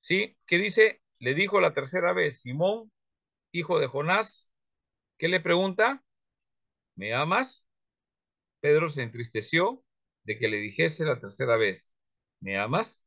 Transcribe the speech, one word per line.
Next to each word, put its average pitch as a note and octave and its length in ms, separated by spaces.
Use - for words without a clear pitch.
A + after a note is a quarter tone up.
¿Sí? - 440
¿Qué F3 120
dice? G#3 440
Le B2 140
dijo G3 280
la D#3+ 120
tercera F3 400
vez, D#3+ 280
"Simón, F#3+ 500
hijo E3 260
de C#3 80
Jonás", E3+ 640
¿qué D#3+ 120
le F3+ 120
pregunta? F#3+ 640
"¿Me G#2 180
amas?". F3+ 520
Pedro D#3 280
se C#3 140
entristeció A#2 800
de G#2+ 160
que G#2+ 100
le G#2 80
dijese D#3 480
la B2+ 140
tercera A#2 380
vez, G2+ 340
"¿Me G2 200
amas?". C#3 480